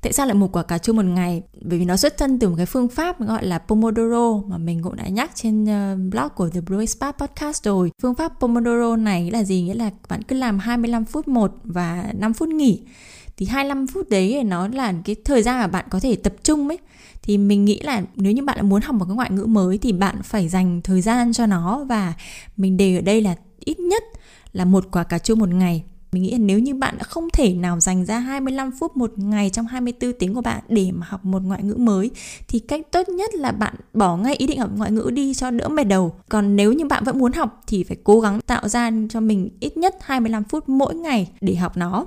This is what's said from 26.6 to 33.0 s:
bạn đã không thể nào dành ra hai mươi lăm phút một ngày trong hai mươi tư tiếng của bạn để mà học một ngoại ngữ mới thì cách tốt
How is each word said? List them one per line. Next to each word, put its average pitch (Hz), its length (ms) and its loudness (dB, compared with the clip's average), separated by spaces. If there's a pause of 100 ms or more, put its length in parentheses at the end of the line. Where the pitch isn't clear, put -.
bạn 269 220 -2
đã - 60 -8
không 330 300 -8
thể 226 200 4
nào 175 260 -2
dành 185 260 0
ra 220 140 -2
hai 269 220 -4
mươi 262 120 -4
lăm 269 260 -6
phút 330 180 -6
một 226 200 -4
ngày 202 320 0
trong 226 180 -4
hai 254 140 -6
mươi 240 120 -4
tư 247 180 -4
tiếng 214 220 -4
của 247 80 -4
bạn 240 280 -4
để 190 220 2
mà 175 180 -6
học 196 160 -10
một 190 180 0
ngoại 190 200 -4
ngữ 208 120 -2
mới 226 360 2 (360)
thì 233 120 0
cách 294 220 -6 (100)
tốt 359 180 0